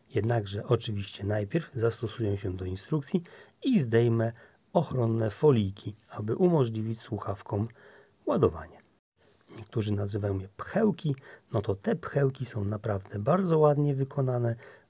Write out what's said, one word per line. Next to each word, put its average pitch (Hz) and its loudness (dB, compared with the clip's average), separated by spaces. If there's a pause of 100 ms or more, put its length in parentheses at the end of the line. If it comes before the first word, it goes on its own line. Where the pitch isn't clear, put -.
Jednakże 104 -2
oczywiście 107 -2
najpierw 104 -2
zastosuję 110 -2
się 98 -4
do 92 -6
instrukcji 147 -2 (400)
i 254 4
zdejmę 113 4 (420)
ochronne 113 0
folijki, 107 2 (140)
aby 107 -4
umożliwić 113 2
słuchawkom 104 -4 (580)
ładowanie. 104 0 (720)
Niektórzy 107 -4
nazywają 101 -2
je 95 -10
pchełki, 185 0 (360)
no 113 0
to 101 -2
te - -2
pchełki 135 -2
są 104 -4
naprawdę 104 -4
bardzo 165 2
ładnie 147 4
wykonane, 127 0 (340)